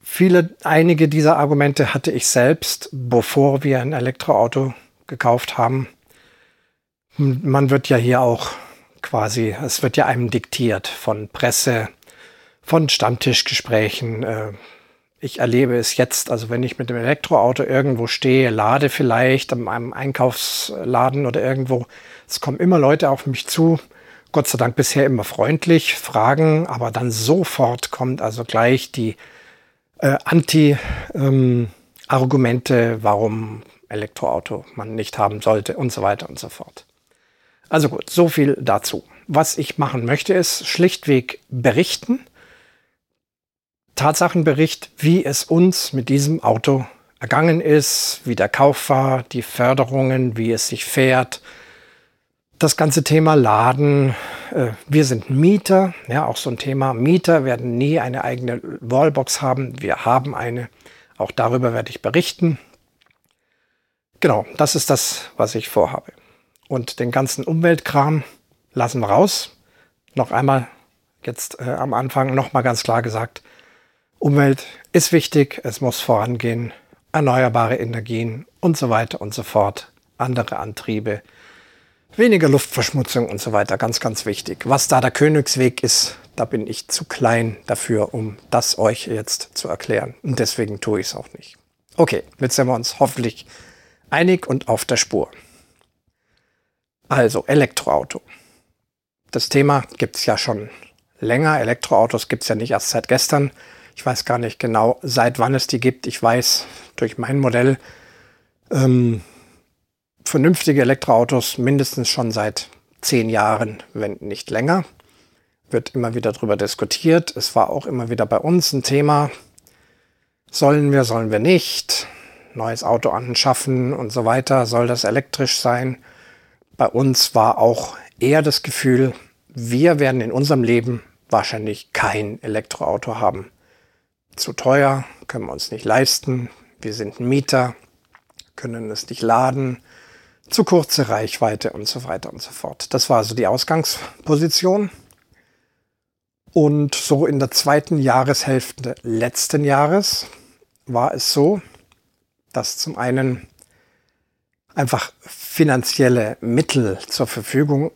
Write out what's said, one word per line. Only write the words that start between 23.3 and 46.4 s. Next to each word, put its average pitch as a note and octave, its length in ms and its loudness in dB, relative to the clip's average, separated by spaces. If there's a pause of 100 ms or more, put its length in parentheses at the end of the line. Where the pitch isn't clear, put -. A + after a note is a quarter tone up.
zu, E3 320 2 (520)
Gott C#3+ 160 0
sei - 120 -4
Dank A#2+ 160 0
bisher C3+ 320 2
immer B2 160 0
freundlich, D3+ 720 2
fragen, D#3 720 2
aber A#2+ 240 -4
dann A#2+ 180 -4
sofort A#2+ 800 0
kommt B2+ 320 -4
also A2+ 240 -6
gleich A#2+ 460 2
die, A2 260 -6 (800)
äh, C#3 260 2
Anti, D3+ 540 4 (380)
ähm, C3 520 2 (400)
Argumente, B2+ 920 2
warum G#2+ 640 0 (260)
Elektroauto G#2 760 -6 (100)
man A2 180 -12
nicht A2 240 -8
haben G#2+ 240 -2
sollte A2 340 0
und B2+ 160 -4
so G#2 120 -8
weiter G2+ 260 -2
und C2 80 -16
so - 100 -14
fort. - 380 -20 (840)
Also D3+ 200 2
gut, - 200 -8
so F3 200 4
viel C#3+ 300 2
dazu. - 440 -2 (240)
Was D#3 320 0
ich - 180 -6
machen C3 280 -2
möchte, C#3+ 280 0
ist - 340 0
schlichtweg D3 720 0 (100)
berichten. C3 680 0 (1700)
Tatsachenbericht, D#3 1040 0
wie E3+ 260 4
es C3+ 200 -2
uns F3 500 2
mit C3 160 -4
diesem C#3+ 340 0